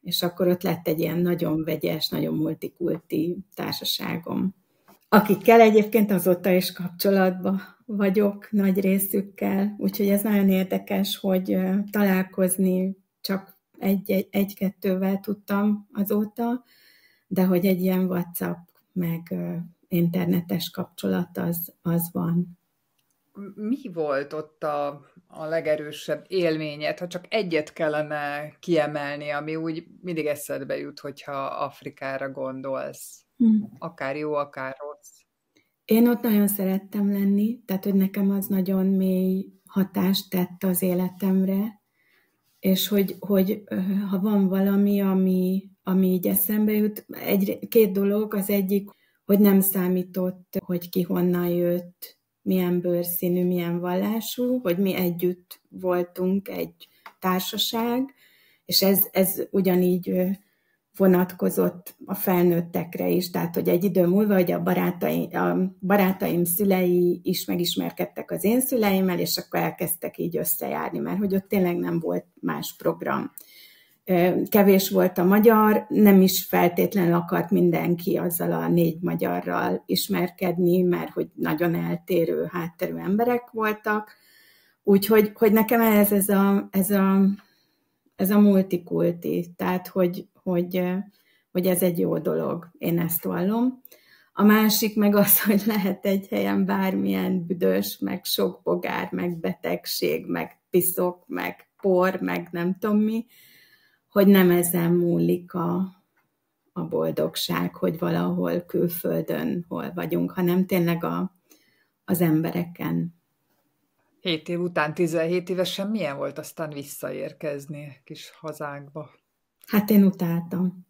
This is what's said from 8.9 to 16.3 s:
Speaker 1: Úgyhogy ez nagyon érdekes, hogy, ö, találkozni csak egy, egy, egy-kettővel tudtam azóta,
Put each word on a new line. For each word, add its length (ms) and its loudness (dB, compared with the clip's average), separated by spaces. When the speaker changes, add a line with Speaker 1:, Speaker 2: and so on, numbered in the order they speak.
Speaker 1:
Úgyhogy 320 0
ez 120 2
nagyon 280 4
érdekes, 680 -2
hogy, 360 0
ö, 220 0
találkozni 1040 0
csak 360 -8
egy, 320 0
egy, 200 0
egy-kettővel 880 -2
tudtam 760 -2
azóta, 720 -2